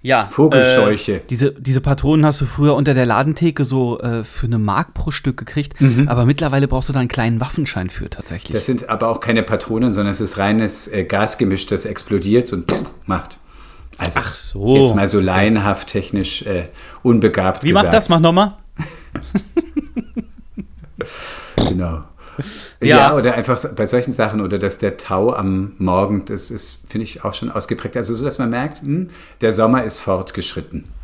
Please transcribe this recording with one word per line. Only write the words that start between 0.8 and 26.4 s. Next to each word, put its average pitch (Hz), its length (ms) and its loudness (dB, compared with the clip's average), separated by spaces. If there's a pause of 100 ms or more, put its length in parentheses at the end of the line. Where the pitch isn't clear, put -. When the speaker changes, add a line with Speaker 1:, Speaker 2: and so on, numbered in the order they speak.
Speaker 1:
äh, - 120 -6
diese, 131 240 0
diese 131 280 -2
Patronen 143 440 2
hast 151 160 2
du 139 40 2
früher 143 320 2
unter 143 180 2
der 127 120 4
Ladentheke 143 580 2
so, 123 360 0
äh, 117 220 -2
für - 240 -6
eine 113 120 0
Mark 107 360 0
pro - 160 -4
Stück 135 260 -2
gekriegt, - 440 -6
Speaker 2:
Mhm. 135 280 6
Speaker 1:
aber 120 160 2
mittlerweile 139 440 2
brauchst 131 200 0
du - 40 -4
da 135 80 2
einen 123 80 0
kleinen 117 320 0
Waffenschein 127 500 -4
für - 180 -10
tatsächlich. - 460 -12
Speaker 2:
Das 104 120 -2
sind 123 220 -2
aber 113 200 0
auch 113 120 -2
keine 113 220 2
Patronen, 113 500 -2
sondern 101 200 0
es 98 80 -6
ist 104 180 -4
reines, 104 500 0
äh, 98 160 -2
Gasgemisch, 101 640 0
das - 180 -2
explodiert 104 680 0
und 87 180 -6
pff, - 120 -2 (240)
macht. - 320 -6 (640)
Also, - 220 -2
Speaker 1:
Ach - 100 -8
so. 107 440 0
Speaker 2:
jetzt 131 180 6
mal 101 140 2
so 104 100 0
Speaker 1:
Okay. 95 80 2
Speaker 2:
laienhaft, 98 600 2
technisch, - 540 -4
äh, 87 260 -4 (340)
unbegabt 107 640 2
Speaker 1:
Wie 156 60 2
Speaker 2:
gesagt. 196 160 4
Speaker 1:
macht - 100 4
das? 208 120 2
Mach 170 120 4
nochmal. 185 320 4 (3250)
Speaker 2:
Genau. 85 360 -4 (760)
Speaker 1:
Ja. 120 60 2 (240)
Speaker 2:
Ja, 147 60 2
oder 120 180 2
einfach 120 220 0
so, 123 180 -6
bei 110 120 -2
solchen 123 260 0
Sachen, 107 280 0
oder 98 200 -2
dass 98 180 -4
der 98 200 -2
Tau 101 360 0
am 98 440 -2
Morgen, 95 480 0
das 104 260 -10